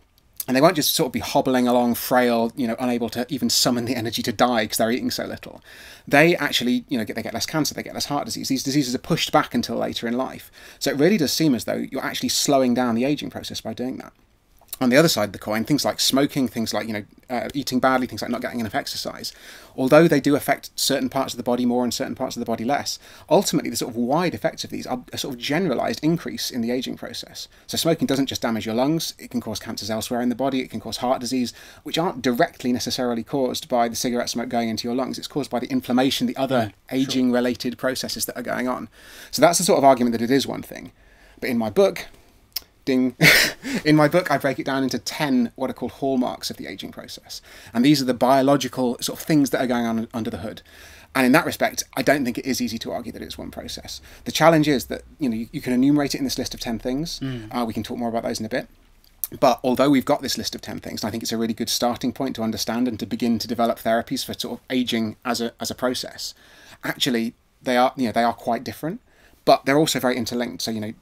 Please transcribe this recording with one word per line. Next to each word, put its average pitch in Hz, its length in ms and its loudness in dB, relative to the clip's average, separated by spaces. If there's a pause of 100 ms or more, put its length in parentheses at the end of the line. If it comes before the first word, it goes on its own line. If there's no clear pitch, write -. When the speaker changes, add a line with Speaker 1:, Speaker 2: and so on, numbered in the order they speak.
(480)
Speaker 1:
And 127 80 0
they 131 60 6
won't 165 160 6
just - 180 2
sort 156 120 2
of 123 40 -4
be 117 80 -4
hobbling 127 480 2
along 120 280 4
frail, 117 600 2
you 123 120 -2
know, 110 120 -2
unable 120 300 0
to 120 180 -4
even 123 220 -2
summon 120 340 2
the 120 140 -2
energy 117 240 -4
to 123 100 -2
die 117 340 2
'cause - 120 -6
they're 110 160 2
eating 127 180 -2
so - 140 -6
little. - 360 -12 (460)
They 165 300 4
actually, 123 500 0
you 139 100 -4
know, 110 60 -2
get, 113 140 -8
they 113 40 -4
get 104 120 -8
less 110 120 -4
cancer, 151 280 -2
they 107 100 -8
get - 100 -12
less 120 120 -4
heart 143 180 -4
disease. 107 240 -6
These 131 160 0
diseases 127 320 0
are 123 40 -4
pushed - 340 -2
back 151 200 2
until 117 220 -2
later 113 320 -4
in 117 80 -2
life. - 340 -6 (300)
So - 100 -2
it 139 80 -2
really 175 200 6
does 143 160 2
seem 160 200 4
as 107 120 -2
though 110 260 -2
you're 135 100 -6
actually 131 280 -4
slowing 131 440 4
down 120 220 2
the 117 80 2
aging 143 260 -2
process - 300 -10
by 113 140 -8
doing 123 240 -6
that. - 160 -16 (640)
On 127 120 4
the 127 60 8
other 165 100 8
side 113 220 2
of - 40 -10
the - 60 -12
coin, 107 260 -2
things 147 180 2
like 107 160 0
smoking, 139 480 2
things 113 240 -4
like, 110 140 -2
you 113 80 -6
know, 104 100 -4 (280)
uh, 113 240 -4
eating 131 240 -2
badly, 131 260 4
things 110 160 -10
like - 80 -6
not 117 120 -4
getting 120 180 -6
enough 110 160 -4
exercise, - 580 -8 (420)
although 151 320 8
they 151 120 4
do 143 160 4
affect - 400 -2
certain 131 340 -2
parts 135 240 -4
of 117 40 -10
the 120 60 -10
body 123 220 0
more 123 180 2
and 120 80 -2
certain - 220 -6
parts 127 220 -6
of 117 60 -8
the 117 40 -6
body 117 180 -4
less, 123 360 -2 (280)
ultimately 151 440 2
the 120 40 -8
sort 127 140 -4
of 117 80 -10
wide 139 380 0
effects - 280 -4
of - 60 -10
these - 160 -8
are 123 160 -6 (100)
a 117 60 -8
sort 143 160 -6
of 120 80 -12
generalized 123 640 -2
increase - 480 -2
in 127 100 -4
the 113 80 -2
aging 127 260 -4
process. - 520 -14 (180)
So - 100 -8
smoking 165 300 2
doesn't 135 220 0
just - 160 -6
damage 113 240 -2
your 110 80 -2
lungs, 147 420 0
it - 140 -16
can 123 100 -2
cause 110 180 -8
cancers - 300 -10
elsewhere 113 320 -2
in 123 80 2
the 123 60 0
body, 131 260 -2
it - 80 -10
can 113 100 -8
cause 110 180 -8
heart 127 240 0
disease, 123 320 -2 (280)
which - 160 -4
aren't 160 240 -2
directly 127 500 0
necessarily 120 520 -2
caused 127 440 -2
by 120 200 2
the 117 80 -6
cigarette 120 340 -2
smoke 117 200 -4
going 117 200 0
into 110 180 -4
your 117 80 -2
lungs. 120 220 -4
It's - 100 -10
caused 139 220 -4
by 123 100 -2
the 127 120 -6
inflammation, 127 560 2
the 117 100 -4
other 135 180 0
Speaker 2:
Mm, 110 140 2 (220)
sure. 131 80 0
Speaker 1:
aging-related 123 800 0
processes 123 460 -4
that - 120 -8
are 123 60 -8
going 117 240 -4
on. 123 220 -6 (420)
So 127 100 0
that's 175 160 8
the 185 60 0
sort 165 160 6
of 127 40 4
argument 127 280 8
that 117 100 -2
it 117 80 0
is 131 160 4
one 113 160 -6
thing. - 300 -14 (480)
But - 100 -6
in - 80 0
my 110 140 0
book, 190 340 4 (800)
ding, 127 320 2 (320)
<laughs> 254 360 -6
in 151 120 6
my 151 100 6
book, 175 240 2
I 139 60 2
break 120 220 -2
it - 60 -8
down 135 160 0
into 127 160 0
ten 127 580 0
what 131 140 -4
are 123 40 -8
called 120 200 -6
hallmarks 127 560 -2
of - 60 -10
the - 120 -14
aging - 260 -12
process. - 480 -16 (320)
And 117 100 2
these 143 180 6
are 127 40 -2
the 123 80 0
biological 131 880 2
sort - 180 -6
of - 60 -12
things 143 240 4
that 135 120 0
are 131 60 0
going 120 180 0
on 113 280 -2
under 117 160 -4
the 113 80 -8
hood. 95 240 -12 (520)
And 131 120 4
in 127 80 6
that 165 120 6
respect, 123 380 -2 (140)
I 135 40 -4
don't 139 220 2
think 120 140 -2
it 139 80 -8
is 127 160 -2
easy 117 180 -4
to 123 140 -8
argue 120 180 -8
that 104 100 -14
it's - 160 -12
one 92 140 -10
process. - 480 -12 (240)
The 120 80 -4
challenge 156 380 6
is 131 160 0
that, - 160 -8 (180)
you 147 80 -2
know, 113 80 -2
you, 113 160 -6
you 151 80 -8
can 127 140 -2
enumerate 139 420 4
it - 40 -8
in 139 40 -2
this 123 140 -4
list 123 160 -6
of 113 80 -12
ten 117 180 -6
things. 135 400 -6
Speaker 2:
Mm. 123 340 -8
Speaker 1:
Uh, 123 120 -2
we 110 80 -6
can 110 100 -4
talk 120 140 -8
more 120 100 -4
about 113 160 -4
those 120 160 -4
in 110 60 -6
a 110 40 -10
bit. 127 200 -6 (720)
But - 240 6
although 127 240 4
we've 135 160 4
got 143 160 2
this 131 160 -4
list - 180 -6
of - 60 -12
ten 101 180 -10
things, - 240 -8
and 110 60 -2
I - 20 -2
think 110 120 -6
it's - 100 -4
a 113 40 -2
really 113 160 0
good 110 160 -4
starting 120 440 -2
point 131 240 -6
to 113 60 -4
understand 113 440 -2
and 110 140 -4
to 117 40 -4
begin 117 340 0
to - 100 -6
develop 117 300 0
therapies 113 440 -2
for - 100 -8
sort - 260 -8
of - 100 -20
aging 117 560 0
as 120 160 -2
a, 117 180 -4
as 117 100 -6
a - 60 -6
process, - 580 -6 (520)
actually, 120 480 -2 (280)
they 131 140 0
are, 123 220 4
you 131 80 0
know, 107 80 0
they 117 100 2
are 117 100 2
quite 117 300 -4
different. 151 380 -8 (420)
But 143 220 4
they're 139 120 4
also 151 240 2
very 127 160 0
interlinked. 120 440 -4
So, 113 100 -4
you 110 100 -4
know, 107 200 -8